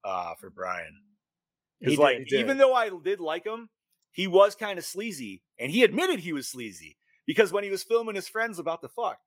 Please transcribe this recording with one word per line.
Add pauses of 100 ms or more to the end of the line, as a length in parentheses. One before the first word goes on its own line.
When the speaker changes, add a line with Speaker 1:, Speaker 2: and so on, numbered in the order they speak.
Speaker 1:
uh,
for
Brian. (800)
'Cause,
Speaker 2:
He
Speaker 1:
like,
Speaker 2:
did.
Speaker 3:
He
did.
Speaker 1:
even
though
I
did
like
him, (400)
he
was
kinda
sleazy, (160)
and
he
admitted
he
was
sleazy, (300)
because
when
he
was
filming
his
friends
about
to
fuck